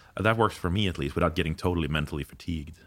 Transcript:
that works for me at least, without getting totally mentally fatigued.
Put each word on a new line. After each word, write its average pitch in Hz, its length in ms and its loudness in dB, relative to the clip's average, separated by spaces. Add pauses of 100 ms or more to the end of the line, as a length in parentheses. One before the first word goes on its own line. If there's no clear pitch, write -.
(200)
that 110 160 4
works 113 180 4
for - 140 -4
me 98 200 2
at 82 100 -4
least, 73 160 -2
without 82 200 2
getting 80 200 0
totally 87 340 0
mentally 73 340 -2
fatigued. 80 540 -8 (100)